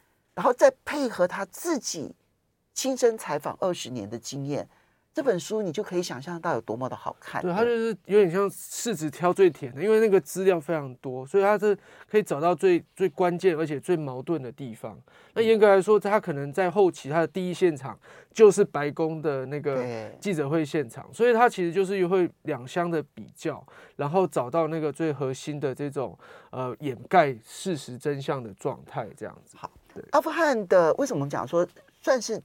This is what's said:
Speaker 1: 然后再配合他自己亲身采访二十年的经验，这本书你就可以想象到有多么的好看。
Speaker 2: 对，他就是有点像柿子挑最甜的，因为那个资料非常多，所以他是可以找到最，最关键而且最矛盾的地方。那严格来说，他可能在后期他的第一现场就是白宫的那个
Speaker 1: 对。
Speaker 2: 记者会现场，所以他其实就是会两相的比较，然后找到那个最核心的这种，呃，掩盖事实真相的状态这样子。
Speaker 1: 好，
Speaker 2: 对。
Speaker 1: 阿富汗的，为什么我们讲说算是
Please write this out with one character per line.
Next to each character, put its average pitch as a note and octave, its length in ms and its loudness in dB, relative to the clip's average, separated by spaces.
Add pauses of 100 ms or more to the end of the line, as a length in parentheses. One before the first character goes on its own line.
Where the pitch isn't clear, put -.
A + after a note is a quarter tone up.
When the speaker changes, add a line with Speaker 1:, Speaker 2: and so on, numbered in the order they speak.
(340)
Speaker 1:
然 - 120 -4
后 B3 80 4
再 C4+ 180 6 (140)
配 C#4 240 -2
合 F3+ 180 2
他 F#3 160 -8
自 E4 340 -4
己 - 380 -8 (580)
亲 C4 220 -2
身 A#3 220 2
采 D3 200 -6
访 - 220 -8
二 F#3 140 0
十 - 160 -10
年 A2 200 -8
的 A#2 80 -10
经 C#3 280 -10
验， C#3 200 -6 (480)
这 D#4 80 -4
本 B3+ 160 2
书 G#3+ 240 -4
你 F#3+ 80 -4
就 G3 140 -6
可 F#3 140 -6
以 F3+ 60 0
想 C3+ 180 -10
象 E3+ 180 -10
到 E3 140 -2
有 A2+ 80 -2
多 A2 160 -8
么 B2+ 100 -6
的 A#2 80 -10
好 - 240 -10
看。 - 220 -8
Speaker 2:
对， F3+ 100 -4
他 G#3+ 140 0
就 A#3+ 40 2
是 A3+ 200 -2 (160)
有 G3+ 140 4
点 F3+ 120 6
像 G3 180 0
柿 - 440 -8
子 D#3 160 -6
挑 F3 240 0
最 F#3+ 160 6
甜 C3+ 260 -6
的， C#3+ 80 -6
因 G#3+ 80 0
为 A3 80 4
那 A3 80 4
个 G3 140 6
资 F#3+ 240 -6
料 F#3 120 6
非 E3 160 -4
常 C#3 220 -4
多， C3 300 -10
所 G3 140 0
以 G3 40 6
他 G#3 140 4
是 G3+ 200 2 (320)
可 G#3+ 80 0
以 G#3+ 60 6
找 C#3+ 160 -4
到 F3 160 2
最， F3+ 260 4 (140)
最 F#3 140 0
关 F3+ 280 0
键 F3 200 2
而 D#3+ 80 -2
且 D3 120 -4
最 F3 200 0
矛 C3+ 240 -8
盾 D#3 200 -4
的 B2 80 -10
地 B2 240 -12
方。 A2 240 -14 (360)
那 A3 80 0
严 A3 180 4
格 G#3+ 80 8
来 G3 140 8
说， G#3 180 4
他 G#3 200 2
可 F3 140 -4
能 C#3+ 200 -8
在 F3+ 180 0
后 G3 180 4
期 - 200 -6
他 D#3+ 100 2
的 D#3+ 80 2
第 F3+ 220 -4
一 F3 40 -4
现 E3+ 220 2
场 B2+ 220 -12 (360)
就 A3 160 10
是 G3 140 4
白 D3 280 -2
宫 D#3+ 300 -4
的 C#3 260 -4
那 C#3+ 120 -8
个 C#3 160 -4
Speaker 1:
对。 A#2 460 -6
Speaker 2:
记 G3+ 120 -4
者 D3 160 -2
会 D#3+ 140 0
现 C#3+ 260 -4
场， - 240 -16
所 A#3 140 2
以 A#3+ 60 4
他 A#3 160 6
其 F#3 140 -2
实 E3+ 100 -2
就 G3 100 2
是 F#3 240 0
会 F3+ 220 2 (140)
两 C3 220 -6
相 F3 240 -2
的 D#3 140 -2 (100)
比 - 220 -18
较， - 260 -6 (360)
然 C#3 120 -4
后 F#3 160 2
找 B2+ 240 -2
到 D#3+ 180 0
那 D#3+ 120 -4
个 D3+ 120 -2
最 D#3 200 -2
核 C#3 220 -4
心 D3 260 -8
的 C3+ 160 -2
这 C#3+ 140 -6
种， C3 280 -6 (340)
呃， B2+ 280 -6
掩 C3 180 -6 (120)
盖 D3 260 6 (100)
事 - 300 -6
实 B2 220 -12
真 C#3+ 240 -6
相 C3+ 200 -4
的 G#2+ 120 -14
状 C3 320 -6
态 B2 220 -10 (100)
这 G#2+ 80 -12
样 - 200 -14
子。 - 120 -20
Speaker 1:
好， - 120 -12 (240)
Speaker 2:
对。 - 180 -14
Speaker 1:
阿 D#4 100 4
富 E4 80 -8
汗 D4 380 0
的， E3+ 280 6
为 C#4 100 0
什 C4 80 -4
么 D3+ 60 -2
我 - 20 0
们 C#3 80 -4
讲 B2+ 180 -4
说 E3+ 180 0 (360)
算 C4 200 2
是 G#3+ 240 -6